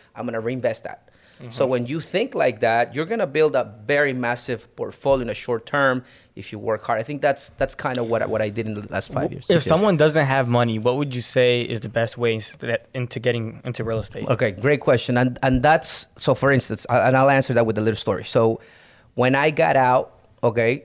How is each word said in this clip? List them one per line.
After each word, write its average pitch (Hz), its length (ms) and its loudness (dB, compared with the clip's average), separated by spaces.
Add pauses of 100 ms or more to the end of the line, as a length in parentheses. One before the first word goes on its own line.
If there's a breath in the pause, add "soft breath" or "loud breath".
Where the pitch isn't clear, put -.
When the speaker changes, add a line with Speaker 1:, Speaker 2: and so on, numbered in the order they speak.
(160 soft breath)
Speaker 1:
I'm 117 100 -8
gonna 113 140 -4
reinvest 120 460 -4
that." - 240 -16 (400 soft breath)
So 123 140 -2
Speaker 2:
Mm-hmm. 127 80 0
Speaker 1:
when 123 160 0
you 151 120 -4
think - 340 -4
like 127 280 0
that, 117 340 2
you're 151 100 -4
gonna 208 220 -2
build 147 280 2
a 113 200 -2 (100)
very 143 280 2
massive 123 640 -6
portfolio 123 460 -2
in 117 60 -6
a 107 40 -6
short 113 320 -6
term 131 380 2 (320 soft breath)
if - 160 -16
you 110 80 -12
work 107 240 -2
hard. 117 160 0
I 113 40 -4
think 143 180 -8
that's, 139 360 0
that's 135 180 -4
kinda 123 280 -4
what 113 180 0
I, 104 40 0
what 107 160 -2
I 107 80 -2
did 107 180 -6
in 110 80 -6
the 104 140 -10
last - 220 -6
five - 220 -2
years, - 100 -12
Speaker 3:
If - 40 -4
Speaker 1:
six 180 80 4
years. 151 100 2
Speaker 3:
someone 185 320 4
doesn't 151 300 4
have 135 200 2
money, 120 320 2
what 123 160 2
would 143 180 -2
you 123 80 -4
say 123 400 2
is 117 200 -4
the 113 80 -10
best 113 280 -2
way 117 180 0
into - 240 -10
that, 117 340 -4
into 123 260 -6
getting 113 460 -2
into 120 180 -6
real 113 160 -4
estate? - 300 -8
Speaker 1:
Okay, 120 220 0
great 120 280 0
question. 127 380 0
And, 123 260 0
and 131 180 2
that's, 156 540 2
so 135 200 0
for 135 180 2
instance, 120 360 0
I, 120 180 4
and 131 100 4
I'll 135 120 6
answer 135 240 2
that 117 120 4
with 110 120 0
a 107 40 0
little 107 160 0
story. - 260 -2
So 113 380 2 (540 loud breath)
when 127 200 2
I 147 140 4
got 156 260 2
out, 127 380 4 (280)
okay, 120 440 0